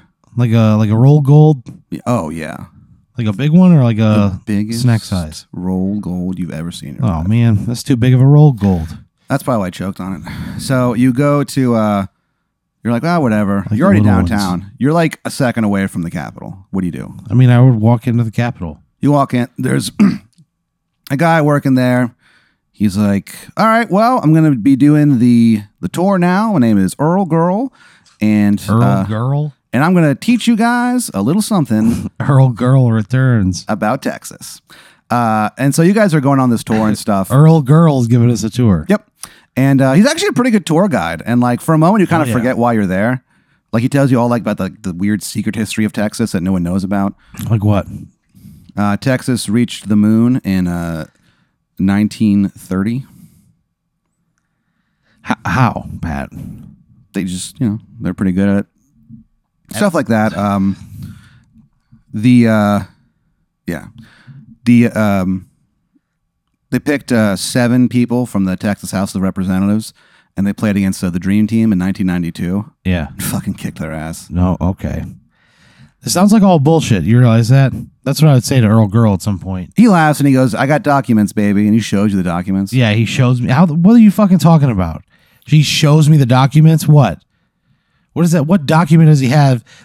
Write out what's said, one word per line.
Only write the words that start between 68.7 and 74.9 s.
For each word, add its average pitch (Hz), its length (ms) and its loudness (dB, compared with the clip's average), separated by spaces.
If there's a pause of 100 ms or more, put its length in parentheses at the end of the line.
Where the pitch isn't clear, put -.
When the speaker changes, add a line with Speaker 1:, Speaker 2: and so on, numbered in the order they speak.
Speaker 2:
House 98 240 -4
of 95 60 -2
Representatives, 95 720 -2 (440)
and 98 100 -2
they 101 60 -2
played 104 240 -2
against, 95 260 -2
uh, 92 60 -2
the 87 100 -6
Dream 101 280 0
Team 113 240 0
in 92 60 0
nineteen 92 300 -2
ninety-two. 90 640 -6 (140)
Speaker 1:
Yeah. 85 240 -2 (100)
Speaker 2:
Fucking 95 360 -6
kicked - 240 -12
their 78 120 -8
ass. 80 380 -12
Speaker 1:
No, 90 320 -2
okay. 87 420 -6 (1000)